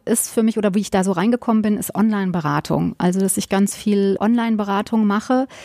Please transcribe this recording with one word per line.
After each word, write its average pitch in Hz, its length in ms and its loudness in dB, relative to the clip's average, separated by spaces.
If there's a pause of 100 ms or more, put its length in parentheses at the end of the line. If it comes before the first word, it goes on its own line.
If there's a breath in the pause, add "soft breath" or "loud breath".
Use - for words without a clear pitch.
ist - 260 -2
für 226 140 0
mich 220 120 2
oder 208 200 0
wie - 20 2
ich 202 140 -4
da 190 100 4
so 190 80 0
reingekommen 220 520 0
bin, 208 140 0
ist - 200 -6
Online-Beratung. 175 1000 0
Also, 180 200 0
dass 190 180 0
ich - 120 -4
ganz 196 260 0
viel 196 460 0
Online-Beratung 220 840 0
mache, 240 420 0 (180 loud breath)